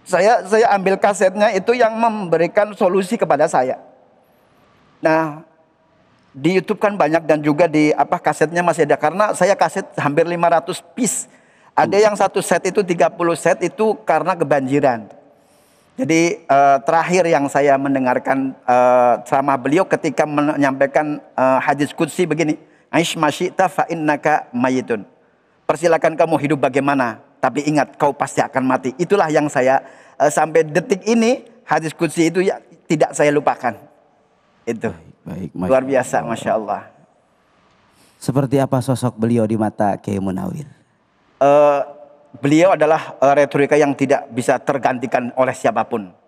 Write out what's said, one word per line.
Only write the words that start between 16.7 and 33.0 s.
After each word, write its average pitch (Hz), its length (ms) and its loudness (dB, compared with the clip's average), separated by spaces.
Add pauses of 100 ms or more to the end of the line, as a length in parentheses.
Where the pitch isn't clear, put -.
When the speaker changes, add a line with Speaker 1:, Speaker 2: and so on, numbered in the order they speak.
Speaker 1:
terakhir 165 400 2
yang 143 240 0
saya 143 240 2
mendengarkan, 135 800 -2
eh, 123 600 2 (120)
ceramah 139 320 0
beliau 135 240 0
ketika 160 400 -2
menyampaikan, 147 960 0
eh, 131 400 0
hadis 143 320 -2
qudsi 170 320 -4
begini, 156 320 -2 (320)
"Aish 165 320 -2
masyita 165 480 -2
fa 170 240 -2
innaka 151 640 -2
mayitun." 120 640 -2 (520)
Persilakan 160 480 0
kamu 160 240 0
hidup 147 240 -2
bagaimana, 135 560 -2 (240)
tapi 131 240 0
ingat 151 320 -2
kau 143 160 0
pasti - 240 -4
akan 127 240 -2
mati. 131 320 -2
Itulah 165 320 0
yang 151 240 0
saya, 131 320 0 (320)
eh, 147 160 2
sampai 160 320 2
detik 175 400 -2
ini 233 400 0 (240)
hadis 156 240 -2
qudsi 165 400 0
itu 185 80 -2
ya 185 160 0 (320)
tidak 160 240 2